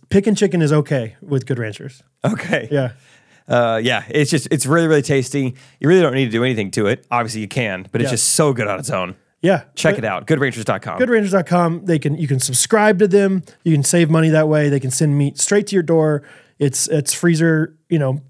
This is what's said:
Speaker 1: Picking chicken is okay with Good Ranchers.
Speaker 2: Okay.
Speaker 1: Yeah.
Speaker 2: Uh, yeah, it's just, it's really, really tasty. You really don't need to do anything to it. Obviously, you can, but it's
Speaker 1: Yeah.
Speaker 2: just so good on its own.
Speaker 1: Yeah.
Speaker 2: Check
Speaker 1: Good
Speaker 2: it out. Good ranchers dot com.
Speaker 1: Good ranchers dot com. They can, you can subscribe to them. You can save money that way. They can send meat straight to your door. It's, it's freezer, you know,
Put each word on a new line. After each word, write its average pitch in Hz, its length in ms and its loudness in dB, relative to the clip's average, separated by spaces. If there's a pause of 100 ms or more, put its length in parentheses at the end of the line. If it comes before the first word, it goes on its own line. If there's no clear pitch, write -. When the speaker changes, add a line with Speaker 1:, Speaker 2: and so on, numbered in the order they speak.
(100)
Speaker 1:
Picking 202 240 2
chicken 180 280 0
is 147 100 2
okay 139 500 -2
with 135 240 -4
Good 127 120 -4
Ranchers. 113 440 -10 (220)
Speaker 2:
Okay. 170 460 -4
Speaker 1:
Yeah. 135 220 -2 (560)
Speaker 2:
Uh, 117 340 2
yeah, 117 260 -2
it's 151 220 0
just, 151 200 -2
it's 143 160 -2
really, 165 200 2
really 156 160 2
tasty. 135 520 -2 (260)
You 143 80 0
really 185 140 6
don't 131 120 2
need 135 120 0
to 113 40 -4
do 117 140 0
anything 110 280 -2
to 107 140 0
it. 107 240 -2
Obviously, 117 300 -4
you 104 80 -8
can, 98 420 -6
but 113 100 -4
it's 131 80 -2
Speaker 1:
Yeah. 120 60 -4
Speaker 2:
just - 200 0
so 151 180 2
good 113 160 -4
on 95 100 -4
its - 120 -10
own. 92 260 -6 (240)
Speaker 1:
Yeah. 170 240 2 (100)
Speaker 2:
Check - 220 0
Speaker 1:
Good 113 80 -6
Speaker 2:
it - 40 -2
out. 92 180 -6
Good 156 120 0
ranchers 117 260 -4
dot 95 180 -4
com. 98 160 -10
Speaker 1:
Good 247 120 0
ranchers 208 220 0
dot 190 140 0
com. 175 380 0
They 170 140 0
can, 147 180 -4
you 160 120 -4
can 135 100 0
subscribe 208 640 2
to 214 80 4
them. 190 340 2 (220)
You 165 100 2
can 143 80 2
save 170 260 2
money 160 200 4
that 156 200 4
way. 151 200 2
They 139 100 0
can 131 140 -6
send 143 260 0
meat 143 220 -2
straight 202 280 0
to 196 80 -4
your 180 60 2
door. 156 400 2 (380)
It's, 139 260 -2
it's - 260 -2
freezer, 160 640 0 (120)
you 165 100 0
know, 139 320 -2